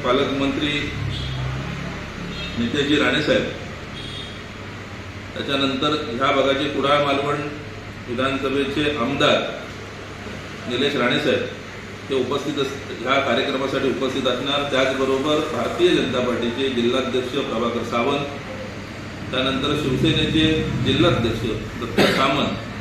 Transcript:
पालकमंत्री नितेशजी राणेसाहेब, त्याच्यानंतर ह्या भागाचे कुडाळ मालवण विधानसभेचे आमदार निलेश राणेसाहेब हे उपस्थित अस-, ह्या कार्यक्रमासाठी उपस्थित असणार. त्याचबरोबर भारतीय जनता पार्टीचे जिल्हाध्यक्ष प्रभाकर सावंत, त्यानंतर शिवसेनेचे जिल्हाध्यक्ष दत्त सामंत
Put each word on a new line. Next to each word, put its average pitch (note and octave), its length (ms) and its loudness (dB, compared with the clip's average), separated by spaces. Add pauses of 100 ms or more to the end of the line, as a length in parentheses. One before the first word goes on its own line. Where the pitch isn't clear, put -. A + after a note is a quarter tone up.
पालकमंत्री C#3 840 2 (1700)
नितेशजी C#3+ 360 2
राणेसाहेब, D3+ 480 4 (1900)
त्याच्यानंतर C#3 720 0
ह्या C3 220 2
भागाचे C3+ 380 2
कुडाळ C#3 340 4
मालवण C#3+ 320 2 (720)
विधानसभेचे C3+ 920 0
आमदार - 640 2 (1080)
निलेश C3+ 260 0
राणेसाहेब B2 440 2 (720)
हे C3+ 60 0
उपस्थित C3+ 380 0
अस-, - 540 -4
ह्या C#3 120 4
कार्यक्रमासाठी C3 720 2
उपस्थित C3 380 0
असणार. C#3 440 0
त्याचबरोबर C3+ 680 2 (140)
भारतीय C#3+ 340 2
जनता C3 320 4
पार्टीचे A#2+ 500 0
जिल्हाध्यक्ष B2 600 2
प्रभाकर A#2 540 0
सावंत, C#3 420 0 (1040)
त्यानंतर C3+ 520 0
शिवसेनेचे D#3 880 4 (160)
जिल्हाध्यक्ष C3 540 4 (420)
दत्त A2+ 200 0
सामंत C3+ 460 4 (340)